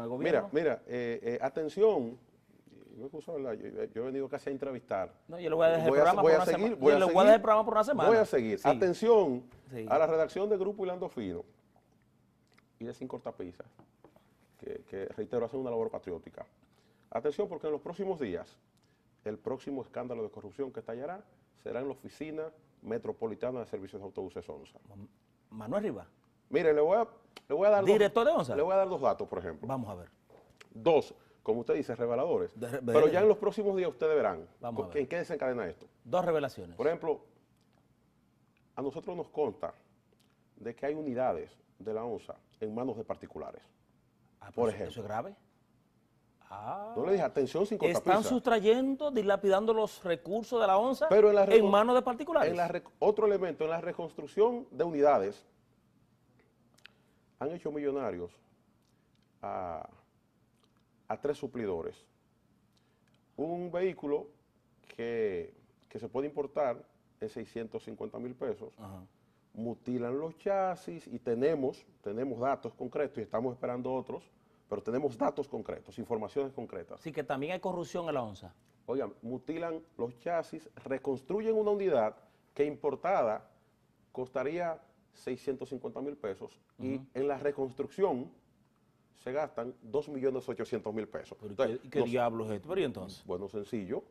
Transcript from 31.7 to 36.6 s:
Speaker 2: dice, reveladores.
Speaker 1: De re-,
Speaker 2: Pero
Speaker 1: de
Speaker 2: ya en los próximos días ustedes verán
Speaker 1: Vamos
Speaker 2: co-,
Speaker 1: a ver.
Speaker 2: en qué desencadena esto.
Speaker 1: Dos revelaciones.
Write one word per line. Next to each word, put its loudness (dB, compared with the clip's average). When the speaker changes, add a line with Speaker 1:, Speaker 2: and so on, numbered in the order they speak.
Speaker 2:
dice, -4
reveladores. 0
Speaker 1:
De -10
re-, -6
Speaker 2:
Pero 8
Speaker 1:
de 4
Speaker 2:
ya 2
en 6
los 6
próximos -2
días 0
ustedes 0
verán 0
Speaker 1:
Vamos -6
Speaker 2:
co-, -6
Speaker 1:
a -12
ver. -2
Speaker 2:
en -2
qué -4
desencadena -4
esto. -12
Speaker 1:
Dos 0
revelaciones. -2